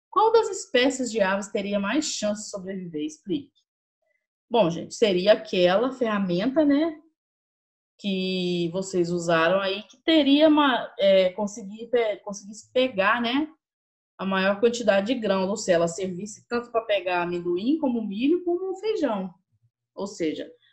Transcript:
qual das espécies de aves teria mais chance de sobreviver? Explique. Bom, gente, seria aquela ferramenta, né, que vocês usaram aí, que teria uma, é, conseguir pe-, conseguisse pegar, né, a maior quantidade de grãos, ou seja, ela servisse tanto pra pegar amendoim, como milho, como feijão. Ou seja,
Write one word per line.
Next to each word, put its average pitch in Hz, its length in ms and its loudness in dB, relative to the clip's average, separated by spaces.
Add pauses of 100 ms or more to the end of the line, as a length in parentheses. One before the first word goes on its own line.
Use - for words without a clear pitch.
qual 440 220 4
das 440 180 4
espécies 254 600 -2
de 220 100 -2
aves 196 260 0
teria 202 320 -4
mais 220 260 -2
chance 208 380 -4
de - 60 -14
sobreviver? 185 560 -8
Explique. 156 480 -8 (960)
Bom, 214 200 2
gente, - 240 -8
seria 202 400 4
aquela 208 580 2
ferramenta, 214 760 0
né, 302 340 0 (1000)
que 185 720 -2
vocês 180 400 -4
usaram 170 480 2
aí, 196 240 -4
que - 140 -20
teria 294 500 6
uma, 285 520 2
é, 190 320 6
conseguir 214 560 -8
pe-, 226 300 0
conseguisse - 540 -16
pegar, 240 500 2
né, 262 260 0 (720)
a 185 80 -6
maior 190 340 2
quantidade 208 480 2
de 240 120 -2
grãos, 196 300 0
ou 214 80 -4
seja, 190 180 2
ela 170 120 2
servisse 185 600 -8
tanto 240 240 -6
pra 226 100 0
pegar 180 400 -2
amendoim, 175 560 -2
como 240 280 -2
milho, 269 380 -2
como 359 340 -4
feijão. 247 560 -4 (600)
Ou 196 120 -8
seja, 156 440 -8 (220)